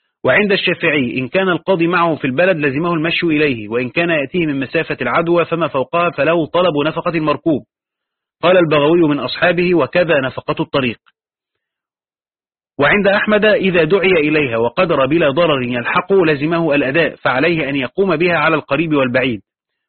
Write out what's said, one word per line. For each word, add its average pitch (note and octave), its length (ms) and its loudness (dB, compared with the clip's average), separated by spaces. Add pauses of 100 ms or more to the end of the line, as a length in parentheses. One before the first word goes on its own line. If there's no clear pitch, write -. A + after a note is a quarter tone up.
(260)
وعند F#3+ 260 2
الشافعي D3+ 680 -2
إن B2+ 100 -6
كان F#3+ 220 0
القاضي E3+ 380 0
معه E3+ 280 0
في C3+ 100 -6
البلد E3 320 2
لزمه D3+ 360 -2
المشي E3 320 -2
إليه، D3 440 0
وإن A#2+ 200 -4
كان E3+ 200 -2
يأتيه D#3+ 360 -2
من C#3 140 -2
مسافة D3+ 420 -4
العدوى E3 440 0
فما E3 220 -2
فوقها D3+ 440 -2
فله D#3 340 0
طلب F3 280 0 (140)
نفقة D#3+ 240 -4
المركوب. D3+ 500 -2 (840)
قال F#3 140 4
البغوي D#3 520 2
من C#3+ 100 -2
أصحابه: F3 560 0
"وكذا D#3+ 440 0
نفقة C3+ 440 -6
الطريق". B2+ 340 -4 (1800)
وعند F#3 280 2
أحمد G#3 380 2
إذا F3+ 380 2
دعي F#3 280 2
إليها D3+ 460 0
وقدر C3+ 480 0
بلا D3+ 260 2
ضرر D3+ 300 0
يلحقه C#3+ 640 0
لزمه D#3 500 0
الأداء، C#3+ 400 0
فعليه C#3+ 540 -2
أن C#3+ 60 -4
يقوم D#3+ 400 -2
بها E3+ 220 0
على D#3+ 180 2
القريب D3+ 380 -2
والبعيد، B2+ 480 0 (480)